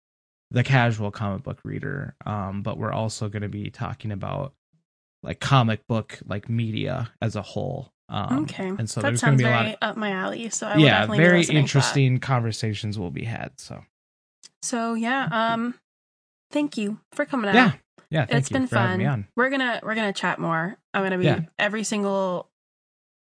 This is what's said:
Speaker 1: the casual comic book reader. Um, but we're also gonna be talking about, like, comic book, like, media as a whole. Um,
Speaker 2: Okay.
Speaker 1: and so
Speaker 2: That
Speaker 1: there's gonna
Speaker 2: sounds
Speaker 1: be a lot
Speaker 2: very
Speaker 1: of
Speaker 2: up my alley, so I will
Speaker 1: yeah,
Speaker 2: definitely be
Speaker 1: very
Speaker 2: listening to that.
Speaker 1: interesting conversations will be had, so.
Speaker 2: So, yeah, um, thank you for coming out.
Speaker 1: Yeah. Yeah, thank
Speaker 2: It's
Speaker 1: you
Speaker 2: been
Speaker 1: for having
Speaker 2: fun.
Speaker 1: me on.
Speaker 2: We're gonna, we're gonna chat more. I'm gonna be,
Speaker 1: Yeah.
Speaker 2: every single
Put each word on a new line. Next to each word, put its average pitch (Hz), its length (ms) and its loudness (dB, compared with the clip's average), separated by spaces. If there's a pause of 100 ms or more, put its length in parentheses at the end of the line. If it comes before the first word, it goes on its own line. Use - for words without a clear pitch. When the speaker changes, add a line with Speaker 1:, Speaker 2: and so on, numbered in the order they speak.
(520)
Speaker 1:
the 123 120 4
casual 117 480 4
comic 101 320 -4
book - 200 -8
reader. 95 520 -8 (100)
Um, 101 360 -4
but 107 160 -6
we're 110 160 -4
also 107 340 -4
gonna 104 220 -6
be 101 220 -8
talking 98 400 -8
about, 95 420 -6 (680)
like, - 160 -8
comic 117 480 2
book, 110 380 -4
like, 101 240 -8
media 110 600 -4 (100)
as 107 140 -2
a 104 60 -4
whole. 98 500 -8 (180)
Um, 104 340 -2
Speaker 2:
Okay. - 240 -6
Speaker 1:
and 185 220 -4
so 117 120 -4
Speaker 2:
That 107 60 0
Speaker 1:
there's 120 140 0
gonna 147 100 6
Speaker 2:
sounds 135 100 6
Speaker 1:
be 120 60 4
a - 40 4
lot 113 120 4
Speaker 2:
very 110 100 -2
Speaker 1:
of - 80 -14
Speaker 2:
up 220 160 -4
my 214 140 -2
alley, 202 380 -4
so 220 180 -6
I 202 80 0
will 156 80 8
Speaker 1:
yeah, 107 160 8
Speaker 2:
definitely 110 180 0
be 151 60 6
Speaker 1:
very 175 160 8
Speaker 2:
listening 165 80 4
to - 60 -2
that. 151 60 6 (200)
Speaker 1:
interesting 127 400 4
conversations 110 800 -2
will 87 120 -4
be - 120 -8
had, - 360 -8
so. - 240 -16 (800)
Speaker 2:
So, 233 320 -4
yeah, 240 380 -2
um, 226 420 0 (800)
thank 294 260 -2
you 214 220 -4 (140)
for 294 120 -2
coming 226 240 -2
out. 196 60 4
Speaker 1:
Yeah. 233 160 6 (380)
Yeah, 156 180 0
thank 233 140 2
Speaker 2:
It's - 100 -2
Speaker 1:
you - 20 -6
Speaker 2:
been 262 140 0
Speaker 1:
for 233 80 0
having 185 160 4
Speaker 2:
fun. 185 80 0
Speaker 1:
me - 60 0
on. 117 300 -2
Speaker 2:
We're 254 140 2
gonna, 262 320 -2
we're 220 140 -4
gonna 214 180 0
chat 180 240 -2
more. 165 400 -2 (160)
I'm 202 80 0
gonna 190 160 0
be, 180 80 2
Speaker 1:
Yeah. 127 140 4 (180)
Speaker 2:
every 208 260 0
single 196 680 -2 (720)